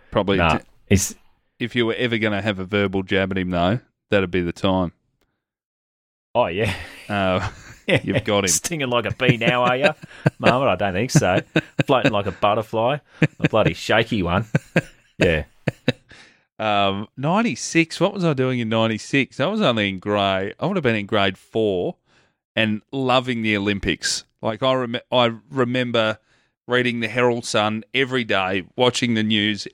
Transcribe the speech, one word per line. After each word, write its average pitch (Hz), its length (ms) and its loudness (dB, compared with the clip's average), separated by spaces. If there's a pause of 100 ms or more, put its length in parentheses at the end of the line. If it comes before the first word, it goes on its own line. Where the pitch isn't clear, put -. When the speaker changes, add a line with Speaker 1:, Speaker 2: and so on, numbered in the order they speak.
(120)
Speaker 1:
Probably 98 260 0
Speaker 2:
Nah, 82 200 4
Speaker 1:
t-, - 60 -10 (240)
Speaker 2:
he's - 280 2 (440)
Speaker 1:
if 120 160 -6
you 120 100 2
were 113 80 0
ever 117 240 -2
gonna 104 240 0
have 104 180 -2
a 92 60 -6
verbal 98 380 0
jab 95 280 0
at 95 60 -4
him, 90 140 -2
though, 90 280 0 (300)
that'd 95 220 2
be 92 100 0
the 85 100 -2
time. 92 400 0 (1400)
Speaker 2:
Oh, 117 140 2
yeah. 95 260 -2 (340)
Speaker 1:
Uh, 95 480 0
Speaker 2:
<laughs> - 40 -20 (280)
Yeah. 190 160 2
Speaker 1:
you've 151 200 -2
got 101 220 2
him. - 20 0
Speaker 2:
Stinging 147 420 -4
like 120 160 0
a 98 80 -4
bee 127 240 2
now, 123 260 2
are 123 140 2
ya? 147 160 2 (220)
Speaker 1:
<laughs> - 240 0
Speaker 2:
Muhammad, 127 300 0
I 92 60 2
don't 98 180 -2
think 110 180 -2
so. 104 280 2 (460)
Floating 120 260 0
like 101 140 -2
a 98 60 -4
butterfly. 113 680 0 (420)
A - 80 0
bloody 101 280 2
shaky 110 480 0
one. 90 240 0 (720)
Yeah. 80 240 2 (1120)
Speaker 1:
Um, 101 580 0
ninety-six, 165 840 -2
what 185 120 2
was 202 140 -4
I 160 80 2
doing 131 260 0
in 113 100 -2
ninety-six? 113 720 0
I 135 60 0
was 214 160 -2
only 117 280 2
in 95 100 -4
grade, 98 600 0
I - 60 -2
would 196 120 -2
have 160 60 -2
been 117 120 2
in 104 100 -4
grade 98 320 0
four 107 600 -2 (580)
and 107 260 0 (100)
loving 127 520 0
the 107 120 2
Olympics. 101 680 -2 (180)
Like, 113 220 -4
I 131 100 2
rem-, 123 240 -4 (140)
I 120 220 2 (180)
remember 120 640 0 (500)
reading 123 340 0
the 113 60 -2
Herald 120 380 0
Sun 107 380 0 (100)
every 127 300 0
day, 98 400 -2 (120)
watching 123 380 2
the 110 80 0
news 107 520 0